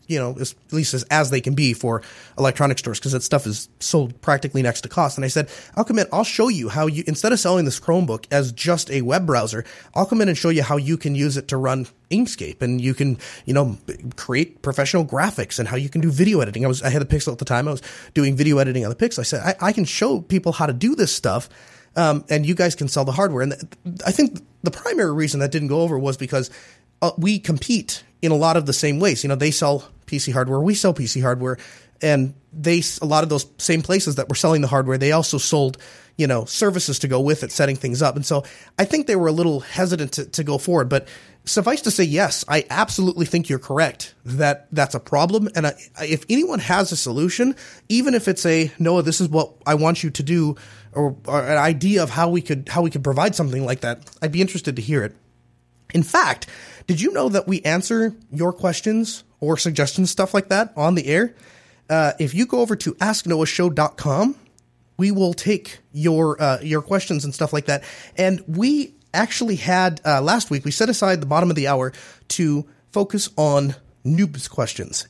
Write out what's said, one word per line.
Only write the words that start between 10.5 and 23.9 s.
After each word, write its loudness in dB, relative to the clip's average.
how 0
you -2
can -4
use 0
it -8
to -2
run -2
Inkscape, -2
and 0
you 0
can, 0
you 0
know, 2
b-, -10
create -2
professional 0
graphics -2
and -2
how -4
you -4
can -2
do 2
video 4
editing." 0
I 2
was, 0
I 0
had 0
the 0
Pixel -2
at -10
the -8
time. 0
I -2
was -8
doing 4
video 4
editing 2
on -2
the -4
Pixel. 0
I -4
said, -2
"I, -2
I 4
can 0
show 0
people 0
how -2
to 0
do 0
this 2
stuff, -2
um, 2
and 0
you 0
guys 2
can -4
sell 0
the 0
hardware." 0
And -2
th-, -12